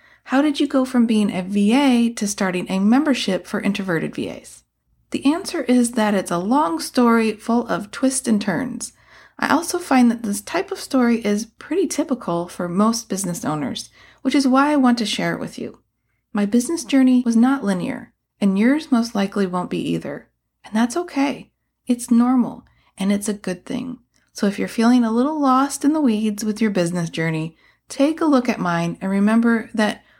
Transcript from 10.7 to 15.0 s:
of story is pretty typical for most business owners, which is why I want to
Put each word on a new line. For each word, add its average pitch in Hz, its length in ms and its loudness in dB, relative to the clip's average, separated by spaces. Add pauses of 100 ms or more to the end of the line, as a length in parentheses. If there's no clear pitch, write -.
of 381 100 -8
story 233 440 0
is 208 220 -2
pretty - 400 -4
typical 180 600 -4
for 180 200 -6
most 214 400 0
business 185 360 -6
owners, 147 440 -6 (340)
which 262 120 0
is 269 140 2
why 277 240 4
I 302 40 2
want 247 220 4
to 214 80 -2